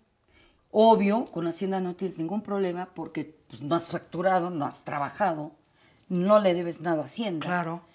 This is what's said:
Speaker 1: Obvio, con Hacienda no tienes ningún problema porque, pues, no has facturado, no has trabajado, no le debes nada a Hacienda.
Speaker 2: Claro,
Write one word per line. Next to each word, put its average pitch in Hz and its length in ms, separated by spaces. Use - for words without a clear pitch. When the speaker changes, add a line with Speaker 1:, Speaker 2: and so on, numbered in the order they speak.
Speaker 1:
Obvio, 214 540
con 170 200
Hacienda 190 360
no 180 160
tienes 180 200
ningún 190 240
problema 185 540
porque, 160 420
pues, 120 120
no 147 140
has 165 140
facturado, 175 600
no 165 160
has - 200
trabajado, 151 640
no 185 320
le 190 140
debes 170 260
nada 160 220
a 131 60
Hacienda. 196 380
Speaker 2:
Claro, 170 360